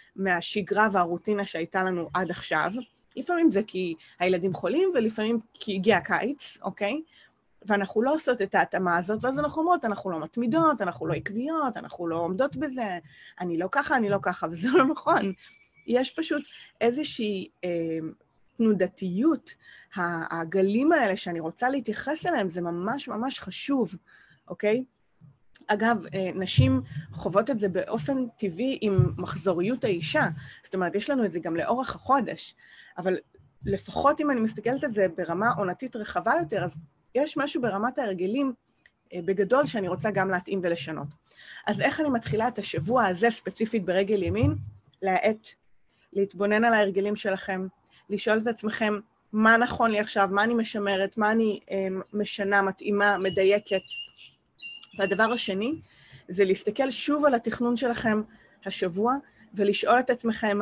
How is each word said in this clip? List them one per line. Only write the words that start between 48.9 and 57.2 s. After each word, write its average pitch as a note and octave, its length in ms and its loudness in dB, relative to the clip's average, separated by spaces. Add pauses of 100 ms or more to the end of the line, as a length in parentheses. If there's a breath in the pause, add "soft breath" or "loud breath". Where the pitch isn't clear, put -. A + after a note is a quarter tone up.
מה A3 240 6
נכון A3+ 340 2
לי G#3 100 2
עכשיו, G#3 320 2
מה G3+ 120 4
אני A#3 100 2
משמרת, G3+ 640 -2
מה G#3+ 140 2
אני, A3 280 2 (100)
אה, F#3+ 160 -2 (260)
משנה, G3+ 500 2
מתאימה, G3+ 560 2
מדייקת. F#3+ 640 2 (1160)
והדבר G3 340 2
השני, A#3 420 -2 (540 loud breath)
זה F#3+ 160 4
להסתכל G#3+ 460 0
שוב C#4+ 340 -2